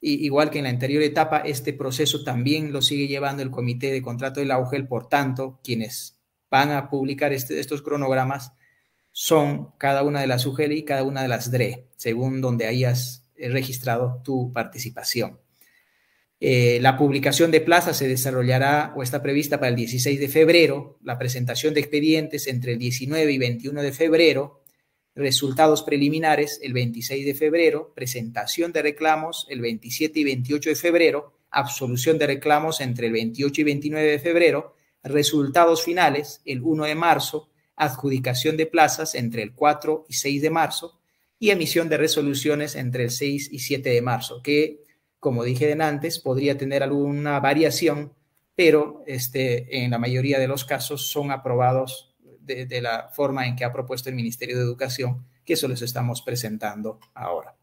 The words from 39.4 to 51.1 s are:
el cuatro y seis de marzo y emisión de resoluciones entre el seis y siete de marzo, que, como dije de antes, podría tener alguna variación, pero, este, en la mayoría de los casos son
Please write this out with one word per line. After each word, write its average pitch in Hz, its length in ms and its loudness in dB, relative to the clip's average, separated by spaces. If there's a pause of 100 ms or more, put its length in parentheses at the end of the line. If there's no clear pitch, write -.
el 104 120 -10
cuatro 151 540 0
y 123 60 -14
seis 139 280 -2
de 156 80 2
marzo 160 500 -4 (380)
y 214 120 2
emisión 165 380 0
de 156 80 2
resoluciones 147 800 0
entre 127 280 -2
el 117 60 -2
seis 139 400 -4
y 139 100 -12
siete 135 300 -4
de 120 120 4
marzo, 123 400 -4
que, 151 420 0 (340)
como 120 260 0
dije 131 300 0
de 156 80 0
antes, 156 360 -2
podría 135 400 0
tener 135 240 -2
alguna 143 580 -2
variación, 147 720 2 (420)
pero, 151 520 4
este, 131 760 -2
en 123 80 0
la 120 80 0
mayoría 127 400 0
de 131 100 2
los 135 180 -4
casos 135 420 -6
son 143 220 -2